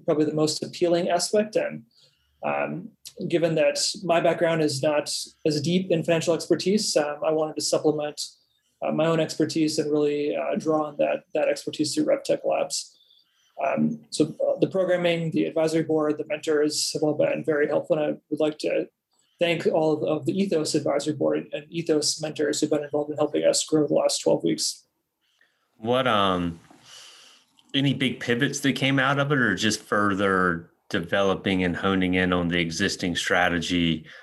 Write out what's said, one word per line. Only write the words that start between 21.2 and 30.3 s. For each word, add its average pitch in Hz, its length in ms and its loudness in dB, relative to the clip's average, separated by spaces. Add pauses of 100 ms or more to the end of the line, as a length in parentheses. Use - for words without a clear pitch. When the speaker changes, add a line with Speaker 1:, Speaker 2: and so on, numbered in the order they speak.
Speaker 1:
and 151 160 -10
Ethos 160 500 0
mentors 151 400 -2
who've 151 120 0
been 147 120 2
involved 147 280 -4
in 147 60 -8
helping 156 260 0
us - 200 4
grow 156 240 2
the 156 60 0
last 147 280 2
twelve 160 220 2
weeks. 156 360 -2 (960)
Speaker 2:
What, 127 300 2
um, 92 520 2 (1120)
any 139 200 2
big 131 280 -2
pivots 131 400 0
that 135 120 2
came 135 260 0
out 135 200 2
of 143 140 0
it, 139 40 2
or 113 160 2
just 107 280 0
further 95 920 0 (180)